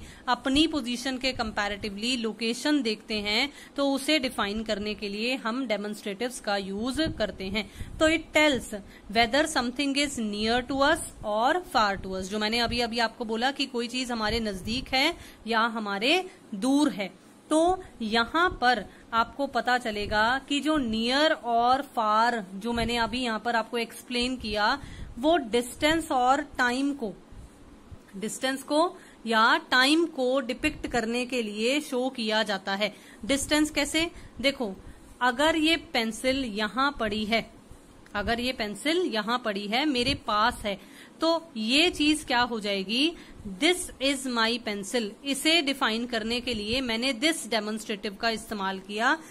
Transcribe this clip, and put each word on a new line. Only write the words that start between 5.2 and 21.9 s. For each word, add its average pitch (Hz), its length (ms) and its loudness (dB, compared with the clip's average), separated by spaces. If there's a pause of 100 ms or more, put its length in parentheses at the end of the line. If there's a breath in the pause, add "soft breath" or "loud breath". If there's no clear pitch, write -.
हम 240 320 -4
demonstratives 208 720 -4
का 202 180 -2
यूज 240 600 -2
करते 190 280 -4
हैं। 202 260 -4 (260 loud breath)
तो 311 120 6
it 320 120 2 (160)
tells 302 360 4 (420 loud breath)
whether 247 420 4
something 262 380 0
is 285 240 0
near 226 520 0
to 269 100 0
us 302 440 0
or 220 280 2 (220)
far 202 260 2
to 196 60 -10
us, 190 140 -6
जो 190 180 -4
मैंने 214 200 0
अभी-अभी 233 400 0
आपको 226 260 -2
बोला 226 260 0
कि 277 140 -2
कोई 240 220 -4
चीज 247 240 -4
हमारे 220 280 0
नजदीक 220 480 -4
है 294 300 2 (300 loud breath)
या 226 120 2
हमारे 233 720 0 (260 loud breath)
दूर 269 340 4
है। 202 380 -8 (220)
तो 349 340 4 (180 loud breath)
यहाँ 233 480 2 (120)
पर 240 240 4 (280 loud breath)
आपको 233 340 0
पता 247 300 0
चलेगा 214 720 0
कि 285 100 0
जो 311 180 2
near 247 540 2
और 240 500 2
far, 226 640 2 (100)